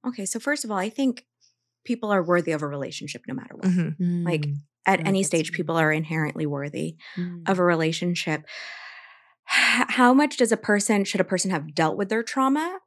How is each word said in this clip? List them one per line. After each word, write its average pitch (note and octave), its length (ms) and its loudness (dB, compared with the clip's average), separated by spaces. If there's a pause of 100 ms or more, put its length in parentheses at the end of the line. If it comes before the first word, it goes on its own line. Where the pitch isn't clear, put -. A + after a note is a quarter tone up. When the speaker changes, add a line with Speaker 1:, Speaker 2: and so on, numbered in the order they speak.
Speaker 1:
Okay, A3+ 180 -6
so A3+ 140 -6
first C#4+ 240 -2
of A3 80 -8
all, G3+ 60 -2
I F#3+ 120 -2
think C4 360 -2 (600)
people A3+ 260 -2
are F#3 120 4
worthy E3+ 280 2
of D3+ 100 -2
a D3+ 60 -4
relationship C#3+ 600 -8
no - 60 -8
matter - 220 -10
what. - 100 -8
Speaker 2:
Mm-hmm. F3+ 380 2
Speaker 3:
Mm. F3 220 0
Speaker 1:
Like, D#3 220 0 (380)
at F#3+ 140 4
Speaker 3:
Oh, - 60 -4
Speaker 1:
any G3 160 2
Speaker 3:
that's F#3 60 0
Speaker 1:
stage, D#3+ 240 0
Speaker 3:
good. - 60 -6
Speaker 1:
people E3 200 -2
are D#3 140 4
inherently D#3 540 -2
worthy D3 520 -6 (200)
Speaker 3:
Mm. F3 320 -8
Speaker 1:
of F#3+ 100 2
a F3+ 40 4
relationship. E3 800 0 (580)
<sighs> - 440 -20
How B3 680 4
much C#4+ 240 4
does A3+ 140 4
a G#3+ 60 2
person, G#3 460 2
should F#3+ 180 -2
a - 40 6
person F#3 260 -2
have D#3 220 -4
dealt D#3+ 240 2
with G3 120 -2
their A3 140 0
trauma? C#4+ 640 0